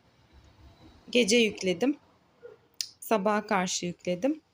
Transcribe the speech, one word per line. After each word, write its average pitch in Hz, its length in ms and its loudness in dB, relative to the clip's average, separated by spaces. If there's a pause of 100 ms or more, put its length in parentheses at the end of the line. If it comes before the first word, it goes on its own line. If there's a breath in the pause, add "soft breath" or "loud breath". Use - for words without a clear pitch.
(1080)
gece 233 280 4
yükledim. 214 600 2 (1000)
Sabaha 208 480 0
karşı 185 380 -2
yükledim. 180 560 -4 (120)